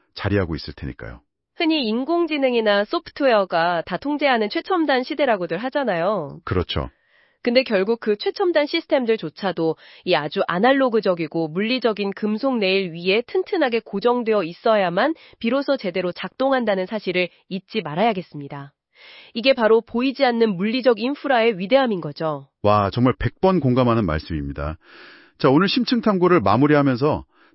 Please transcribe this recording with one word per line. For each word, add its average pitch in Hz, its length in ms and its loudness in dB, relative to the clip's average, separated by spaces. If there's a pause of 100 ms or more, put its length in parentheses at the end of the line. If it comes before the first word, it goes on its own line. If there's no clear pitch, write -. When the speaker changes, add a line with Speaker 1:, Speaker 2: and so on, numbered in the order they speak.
(140)
Speaker 1:
자리하고 92 420 -2
있을 71 180 -10
테니까요. 60 480 -12 (360)
Speaker 2:
흔히 311 300 0
인공지능이나 247 960 0
소프트웨어가 190 1000 0
다 185 100 -8
통제하는 262 540 0
최첨단 311 540 0
시대라고들 220 540 -2
하잖아요. 190 840 -4
Speaker 1:
그렇죠. 82 460 -4 (540)
Speaker 2:
근데 247 200 2
결국 220 380 0
그 208 160 -2
최첨단 349 480 0
시스템들조차도 214 1120 -2 (260)
이 175 120 2
아주 151 320 -2
아날로그적이고 190 1040 0
물리적인 208 600 -2
금속 214 460 -2
레일 190 340 0
위에 185 360 -2
튼튼하게 302 580 -2
고정되어 220 580 0
있어야만 196 680 0 (260)
비로소 269 380 0
제대로 180 340 -4
작동한다는 220 760 -2
사실을 185 420 -2 (180)
잊지 - 340 -6
말아야겠습니다. 151 920 -4 (600)
이게 233 200 2
바로 226 280 6
보이지 247 440 -2
않는 226 300 2
물리적 220 440 0
인프라의 240 580 0
위대함인 214 440 0
거죠. 147 480 -6 (140)
Speaker 1:
와, 104 260 4
정말 120 280 2
백 - 220 -4
번 185 200 4
공감하는 123 460 2
말씀입니다. 73 720 -4 (600)
자, - 120 2
오늘 170 200 4
심층 240 320 0
탐구를 180 400 4
마무리하면서 131 840 2 (300)